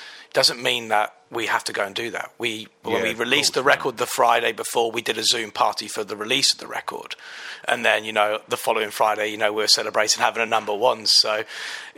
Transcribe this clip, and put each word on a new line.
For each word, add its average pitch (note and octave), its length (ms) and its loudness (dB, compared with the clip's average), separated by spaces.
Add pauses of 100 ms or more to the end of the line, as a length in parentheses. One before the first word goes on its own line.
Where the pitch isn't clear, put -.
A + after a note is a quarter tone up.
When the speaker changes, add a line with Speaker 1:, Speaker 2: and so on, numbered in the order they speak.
(260)
Speaker 1:
it - 80 -16
doesn't C3 280 2
mean B2 280 0
that G#2+ 260 2 (160)
we A2+ 160 -4
have A2+ 160 0
to G#2 100 -8
go G#2+ 100 0
and G2 120 -4
do A#2 160 -4
that. - 260 -8
We, A2 300 -6 (160)
when A2+ 140 0
Speaker 2:
Yeah, A2+ 60 0
Speaker 1:
we A2+ 80 0
Speaker 2:
of A2+ 80 -6
Speaker 1:
released A#2+ 340 2
the C3+ 100 0
Speaker 2:
course, C#3+ 120 6
Speaker 1:
record C3 220 -2
the A#2+ 80 -2
Friday A#2 460 4
before, A#2 400 0
we A#2 100 -4
did A2+ 160 -2
a A2 60 -2
Zoom A2+ 260 2
party G#2+ 380 0
for G#2+ 160 -6
the G2+ 140 -8
release B2+ 360 2
of - 60 -12
the - 80 -14
record. - 480 -8 (500)
And A#2+ 200 0
then, G#2+ 180 4
you A2 80 -6
know, G#2+ 360 2
the A#2+ 100 -2
following A2 340 0
Friday, G#2+ 380 2
you G#2+ 80 -6
know, G#2+ 160 0
we G#2+ 100 0
were - 40 2
celebrating G#2+ 540 2
having A2+ 220 2
a - 20 0
number G#2+ 280 0
one. A2 320 2
So G#2+ 400 2 (520)